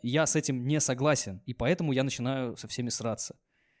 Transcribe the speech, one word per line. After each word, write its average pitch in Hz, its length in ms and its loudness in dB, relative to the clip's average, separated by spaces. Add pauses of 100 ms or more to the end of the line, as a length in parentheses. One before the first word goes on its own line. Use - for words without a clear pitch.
Я 131 240 2
с - 100 4
этим 131 300 0
не 151 140 2
согласен, 127 640 2
и 127 100 -6
поэтому 151 380 0
я 131 120 2
начинаю 127 520 -2
со - 120 -12
всеми 120 200 -4
сраться. 113 480 -4 (440)